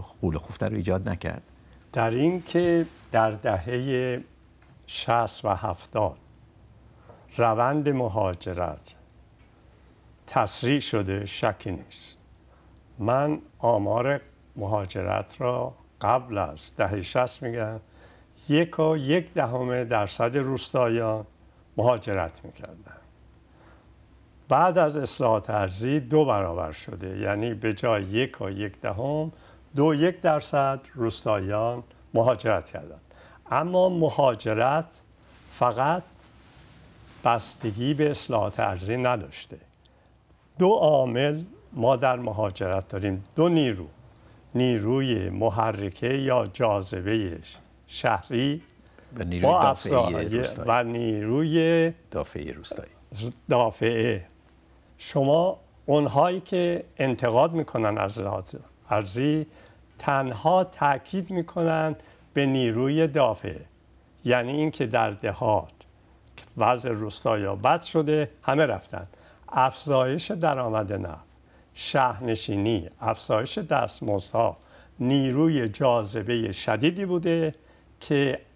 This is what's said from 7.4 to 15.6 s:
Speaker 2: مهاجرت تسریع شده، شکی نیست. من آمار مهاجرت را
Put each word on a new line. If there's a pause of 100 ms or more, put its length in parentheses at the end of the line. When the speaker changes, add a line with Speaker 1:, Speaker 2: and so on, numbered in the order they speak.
Speaker 2:
مهاجرت (1300)
تسریع
شده،
شکی
نیست. (800)
من (200)
آمار (340)
مهاجرت
را (280)